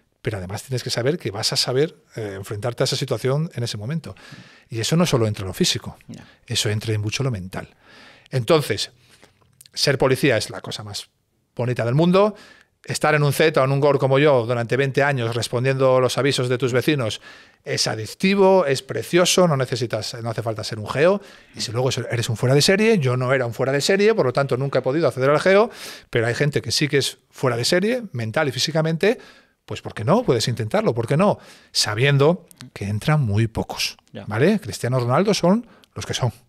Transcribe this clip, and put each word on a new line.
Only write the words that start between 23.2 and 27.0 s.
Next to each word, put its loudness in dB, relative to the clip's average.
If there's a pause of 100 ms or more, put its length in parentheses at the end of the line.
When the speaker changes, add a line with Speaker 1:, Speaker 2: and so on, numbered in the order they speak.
Speaker 1:
era 2
un -6
fuera -2
de 0
serie, 2
por 2
lo 2
tanto 0
nunca -2
he 2
podido 0
acceder 2
al 4
geo, 4 (400)
pero 0
hay 0
gente -2
que -8
sí 0
que 0
es -2 (100)